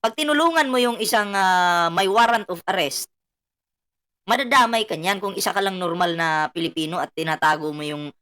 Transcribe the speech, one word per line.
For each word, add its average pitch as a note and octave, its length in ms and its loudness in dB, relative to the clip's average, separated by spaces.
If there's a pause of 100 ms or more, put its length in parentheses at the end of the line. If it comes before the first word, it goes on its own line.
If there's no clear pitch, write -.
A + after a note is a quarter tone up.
pag A3+ 160 0
tinulungan D4+ 500 2
mo B3+ 140 0
yung A#3+ 180 0
isang, G#3 320 0
ah, F3+ 560 4
may F#3+ 220 0
warrant A3+ 420 4
of E3+ 160 -8
arrest, F3+ 400 -2 (1200)
madadamay A#3+ 560 2
ka D#3 140 -6
niyan F#3+ 240 -2
kung G3 100 -6
isa F#3+ 220 -4
ka G3 100 0
lang F#3+ 160 -4
normal F3 320 0
na D#3+ 400 -2
Pilipino E3 480 -4
at D3 160 -8
tinatago D#3 560 -2
mo D3 140 -8
yung D3 360 -8